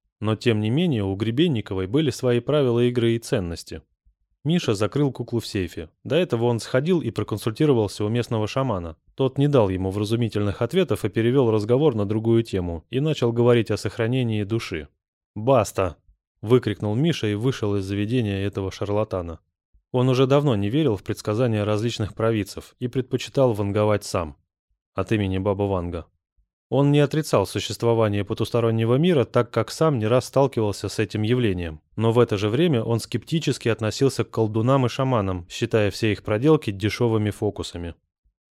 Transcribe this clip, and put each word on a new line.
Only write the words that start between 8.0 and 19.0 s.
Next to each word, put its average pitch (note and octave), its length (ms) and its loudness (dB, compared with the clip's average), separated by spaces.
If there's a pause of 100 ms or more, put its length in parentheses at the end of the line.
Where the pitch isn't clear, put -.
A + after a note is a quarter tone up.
у G#2 60 0
местного A2+ 360 -2
шамана. G2+ 520 -4 (160)
Тот C3+ 240 -2
не C#3+ 100 4
дал A#2+ 220 6
ему F#2+ 200 -2
вразумительных G#2 680 -2
ответов A#2+ 460 0
и - 20 0
перевел A#2 420 2
разговор A#2 440 2
на G#2 100 0
другую A2 380 2
тему F2 480 -4
и B2+ 100 -2
начал C#3+ 320 0
говорить A#2+ 380 4
о G#2+ 80 0
сохранении A2+ 640 -2
души. G2 440 -6 (460)
«Баста!» G#2 640 0 (460)
выкрикнул G#2+ 520 2
Миша C#3+ 340 0
и G#2 60 0
вышел G#2 420 -2
из F#2+ 100 -4
заведения G2+ 600 -2
этого F#2+ 240 -4
шарлатана. G2 720 -4 (500)